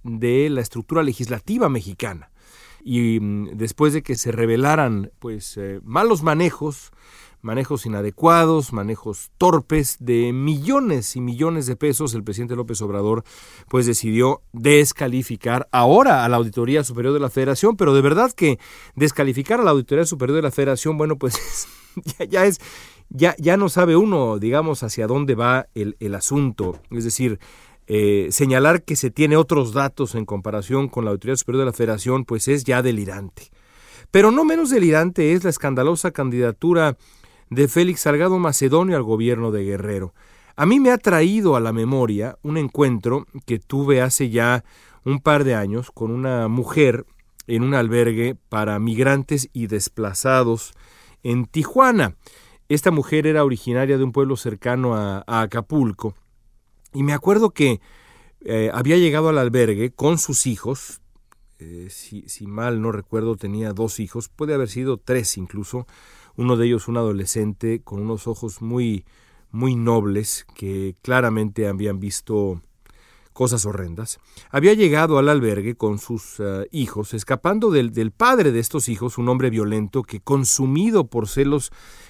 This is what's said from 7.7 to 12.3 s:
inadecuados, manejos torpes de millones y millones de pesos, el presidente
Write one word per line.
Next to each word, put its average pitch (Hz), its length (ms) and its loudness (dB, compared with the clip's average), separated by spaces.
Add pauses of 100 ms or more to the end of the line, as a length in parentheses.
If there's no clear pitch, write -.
inadecuados, 156 880 2
manejos 104 640 -8
torpes 156 640 2
de 120 340 0
millones 151 800 -2
y 127 60 -6
millones 143 420 -4
de 123 120 -6
pesos, 147 360 -2
el 113 120 -8
presidente 117 320 -8